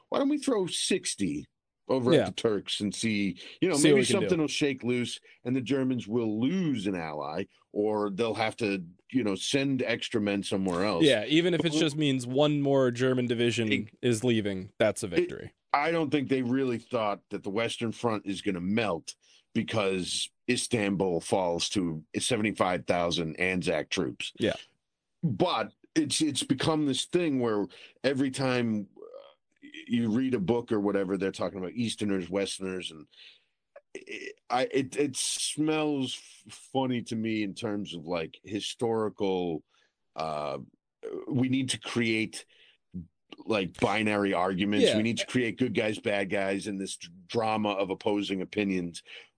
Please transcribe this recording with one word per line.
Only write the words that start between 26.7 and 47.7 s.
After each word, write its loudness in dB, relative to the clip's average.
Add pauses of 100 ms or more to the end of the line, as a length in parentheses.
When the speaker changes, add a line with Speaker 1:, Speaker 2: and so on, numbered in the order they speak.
Speaker 1:
this 0
thing 0
where 2 (380)
every 2
time, 0 (100)
uh, -20 (220)
you 2
read 2
a 2
book 2
or 2
whatever, 2
they're 0
talking -4
about -6
Easterners, -2
Westerners, -4
and -18 (880)
it, -12 (140)
I, 2
it, 0
it 0
smells 0 (320)
f-, -20 (180)
funny 0
to -6
me 0
in -4
terms -4
of, -10
like, -4
historical, -2 (500)
uh, -4 (680)
we 0
need 0
to -6
create, -2 (1000)
like, 0
binary 2
arguments. 2
Speaker 2:
Yeah. 4
Speaker 1:
We 2
need -2
to -4
create -2
good 0
guys, 0
bad -2
guys, 0
and -4
this -8
d-, -18 (200)
drama 0